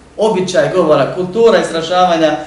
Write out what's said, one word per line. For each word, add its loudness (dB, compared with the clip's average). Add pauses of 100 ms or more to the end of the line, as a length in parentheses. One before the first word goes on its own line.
(180)
običaj 0
govora, 0
kultura 2
izražavanja 0